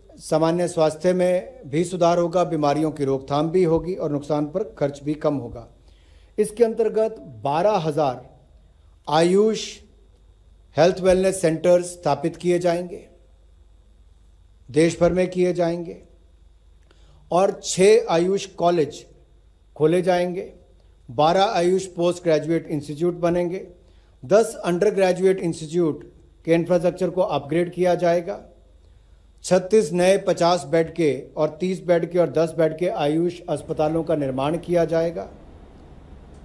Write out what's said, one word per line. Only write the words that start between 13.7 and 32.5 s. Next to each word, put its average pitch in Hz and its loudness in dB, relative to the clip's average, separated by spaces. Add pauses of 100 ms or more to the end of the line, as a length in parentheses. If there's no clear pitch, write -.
देश 165 2
भर 170 4
में 180 0
किए 180 0
जाएंगे 170 -4 (1300)
और 196 2
छः 208 6 (100)
आयुष 185 0
कॉलेज 170 0 (720)
खोले 160 2
जाएंगे, 180 -2 (580)
बारह 160 2
आयुष 185 0
पोस्ट 175 -2
ग्रेजुएट 156 0
इंस्टीट्यूट 151 -4
बनेंगे, 175 -2 (580)
दस 220 4 (100)
अंडर 180 2
ग्रेजुएट 190 2
इंस्टीट्यूट 160 -4 (340)
के 165 2
infrastructure 170 0
को 170 -2
upgrade 160 -2
किया 175 0
जाएगा, 175 -2 (1040)
छत्तीस 185 2
नए 180 4
पचास 175 0
बेड 160 2
के 143 0 (140)
और 151 -2
तीस 185 -4
बेड 170 2
के 175 0
और 165 2
दस 160 -2